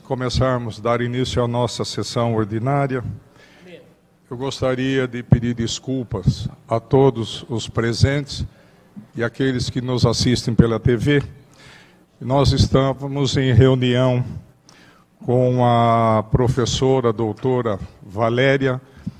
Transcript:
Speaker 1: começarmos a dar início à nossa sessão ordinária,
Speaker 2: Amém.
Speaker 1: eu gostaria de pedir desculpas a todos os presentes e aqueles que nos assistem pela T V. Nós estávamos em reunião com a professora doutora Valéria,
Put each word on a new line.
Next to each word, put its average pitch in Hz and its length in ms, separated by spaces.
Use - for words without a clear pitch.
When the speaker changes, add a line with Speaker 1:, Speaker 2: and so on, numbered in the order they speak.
Speaker 1:
começarmos 123 760
a - 20
dar 117 180
início 123 400
à 120 60
nossa 120 380
sessão 117 500
ordinária, 120 680
Speaker 2:
Amém. 175 160
Speaker 1:
eu 131 80
gostaria 131 720
de 120 160
pedir 120 320
desculpas 117 960
a 113 120
todos 131 680
os 113 200
presentes 120 760
e 113 80
aqueles 127 480
que 131 100
nos 123 240
assistem 120 520
pela 113 240
T 123 160
V. 139 260
Nós 131 300
estávamos 135 840
em 131 160
reunião 127 720
com 123 400
a 117 680
professora 123 800
doutora 113 680
Valéria, 127 760